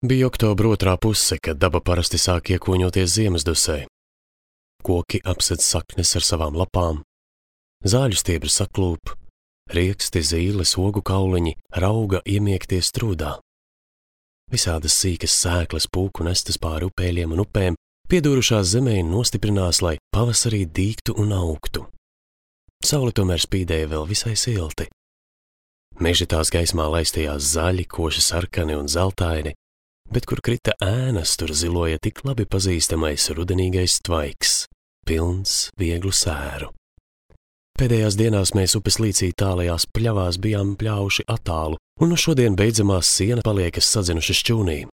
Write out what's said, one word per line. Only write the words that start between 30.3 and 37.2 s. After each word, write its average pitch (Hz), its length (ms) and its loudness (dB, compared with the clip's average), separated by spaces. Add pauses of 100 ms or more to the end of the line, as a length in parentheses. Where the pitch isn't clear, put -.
krita - 400 0
ēnas, 107 560 0
tur 78 140 -4
ziloja 85 480 0
tik - 240 -6
labi 117 220 -2
pazīstamais 82 880 0
rudenīgais 92 720 0
tvaiks, - 600 -2 (420)
pilns 87 600 -2 (120)
vieglu 87 360 0
sēru. 69 560 -4 (1080)